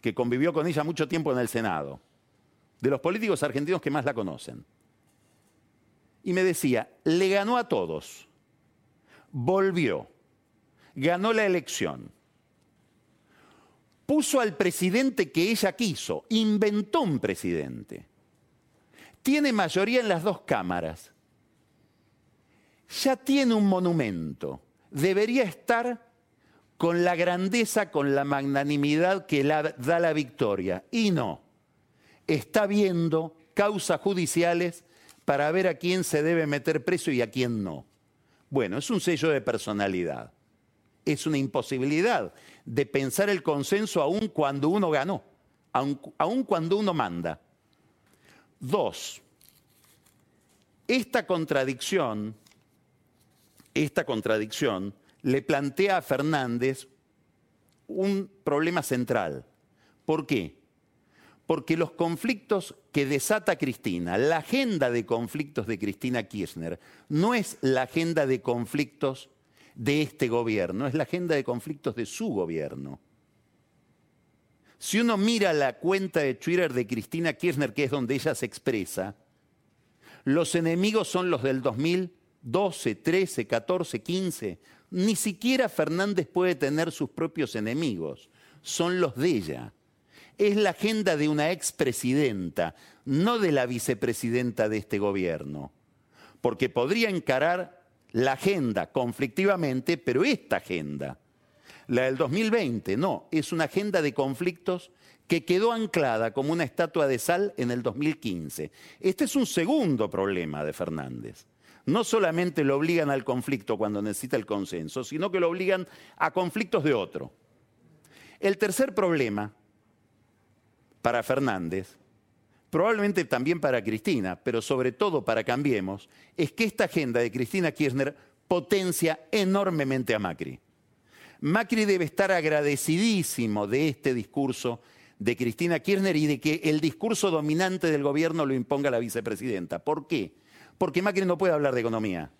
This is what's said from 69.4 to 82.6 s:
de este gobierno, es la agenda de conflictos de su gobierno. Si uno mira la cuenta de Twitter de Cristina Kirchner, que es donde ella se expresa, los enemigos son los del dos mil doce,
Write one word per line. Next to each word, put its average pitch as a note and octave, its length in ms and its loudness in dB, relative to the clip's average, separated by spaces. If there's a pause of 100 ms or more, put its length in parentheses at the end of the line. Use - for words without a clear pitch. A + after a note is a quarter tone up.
de C#3+ 260 0
este C3+ 280 -2
gobierno, A2 580 0
es B2 60 -4
la D#3 100 0
agenda F3 320 -2
de C#3 80 0
conflictos B2 520 -6
de A#2 100 -4
su - 240 -6
gobierno. D2 720 -4 (1800)
Si - 220 -2
uno A#3 180 2
mira G3+ 360 4
la C#3 240 2
cuenta F#3 440 0
de C3+ 120 2
Twitter E3+ 400 0
de A#2+ 140 0
Cristina D3+ 460 -4
Kirchner, C#3+ 400 0
que D3 100 0
es B2 80 0
donde C3 240 0
ella C#3 180 0
se - 120 -4
expresa, G2+ 720 -4 (1080)
los D3+ 320 0
enemigos F3+ 520 2
son F3+ 220 0
los C3 140 0
del C3 180 0
dos A#2+ 160 -2
mil F3 360 0 (280)
doce, C#3 540 -2